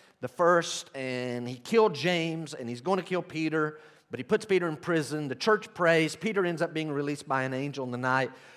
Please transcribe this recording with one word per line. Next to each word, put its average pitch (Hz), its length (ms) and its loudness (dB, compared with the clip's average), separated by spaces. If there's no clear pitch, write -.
the - 60 -6
first, 170 640 2
and 127 560 -4
he 127 60 -8
killed 214 400 4
James, 165 580 -2
and 117 160 -10
he's 120 120 -8
gonna 180 200 0
kill 175 220 -4
Peter, 156 560 -2
but 120 80 -6
he 127 40 -6
puts 214 220 0
Peter 180 220 2
in 151 100 -4
prison. 151 500 -2
The 131 60 -4
church 208 400 0
prays. 165 420 4
Peter 190 300 -2
ends 170 160 -2
up 165 100 -2
being 156 200 -4
released 143 360 -4
by 135 160 0
an 131 120 -2
angel 139 280 -4
in 127 60 -6
the 120 80 -6
night. 127 320 2